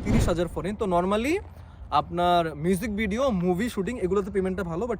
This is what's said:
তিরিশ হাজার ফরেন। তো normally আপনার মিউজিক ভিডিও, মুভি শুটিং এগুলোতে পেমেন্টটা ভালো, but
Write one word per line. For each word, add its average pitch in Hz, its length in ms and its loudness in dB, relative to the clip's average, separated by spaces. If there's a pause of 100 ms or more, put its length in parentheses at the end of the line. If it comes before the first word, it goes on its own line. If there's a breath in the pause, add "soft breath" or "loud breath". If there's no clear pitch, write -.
তিরিশ - 240 4
হাজার 170 200 2
ফরেন। 175 280 -6
তো 214 100 -4
normally 208 560 2 (480 loud breath)
আপনার 170 640 2
মিউজিক 185 420 0
ভিডিও, 226 340 0
মুভি 180 380 0
শুটিং 202 300 -4
এগুলোতে 190 320 0
পেমেন্টটা 190 340 -2
ভালো, 170 220 -4
but 226 140 -4